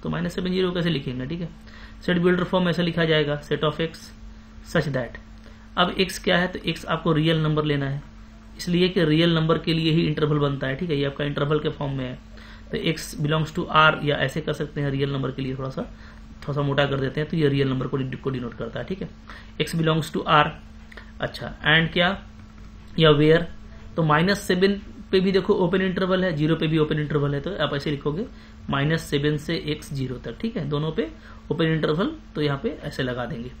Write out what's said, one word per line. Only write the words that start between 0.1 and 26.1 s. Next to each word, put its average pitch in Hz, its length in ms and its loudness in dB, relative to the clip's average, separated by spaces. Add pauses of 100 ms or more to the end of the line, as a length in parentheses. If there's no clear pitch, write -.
सेवन 180 160 -2
ज़ीरो 185 200 2
कैसे 175 180 0
लिखेंगे, 135 360 -2
ठीक 170 160 -6
है, 160 80 -6 (520)
Set 180 160 2
builder 180 260 4
फॉर्म 180 260 2
ऐसे 170 140 2
लिखा 170 220 2
जाएगा, 151 360 2
set 147 220 -2
of 151 180 0
X - 280 -6 (580)
such 160 220 0
that। 127 280 -4 (600)
अब 180 200 2
X 185 200 0
क्या 180 200 0
है, 180 100 0
तो 180 120 -6 (120)
X - 140 -8
आपको 165 280 0
real 156 300 2
number 156 220 0
लेना 143 200 0
है, 143 160 -4 (560)
इसलिए 180 320 2
कि 180 160 2
real 165 300 6
number 160 220 4
के 160 160 0
लिए 160 180 2
ही 165 160 4
interval 151 320 2
बनता 139 280 0
है, 135 80 -2
ठीक 175 140 -4
है, 147 80 0
ये 139 80 2
आपका 139 200 -2
interval 143 340 0
के 156 100 -2
form 143 240 -4
में 131 120 -4
है। 127 120 -8 (540)
तो 156 60 -4 (140)
X - 160 -4 (100)
belongs 151 340 0
to 170 140 -4 (120)
R 156 160 8 (100)
या 143 140 2
ऐसे 139 240 -2
कर 151 120 -2
सकते 147 280 -6
हैं, 143 100 0
real 139 220 0
number 135 180 -2
के 131 100 -6
लिए 131 140 -4
थोड़ा 135 140 -6
सा, 165 120 -6 (640)
थोड़ा 143 100 -6
सा 143 80 0
मोटा 143 240 2
कर 135 140 -2
देते 135 220 -2
हैं, 151 80 -4
तो - 80 -2
ये 147 120 4
real 139 200 2
number 131 180 0
को 139 100 -2
डि-, 127 220 -4
को 135 100 -4
denote 123 240 -6
करता 117 260 -8
है, 123 60 -8
ठीक - 160 -8
है, - 80 -8 (520)
X 156 140 -2
belongs 160 380 0
to - 100 -2 (120)
R। 147 120 8 (720)
अच्छा, - 340 -6 (140)
and 165 260 6
क्या 175 240 2 (840)
या 160 120 10
where, 156 320 8 (520)
तो 165 80 2
माइनस 160 380 4
सेवन 196 380 4 (320)
पे 190 80 6
भी 190 120 4
देखो 190 240 4
open 185 260 2
interval 185 440 2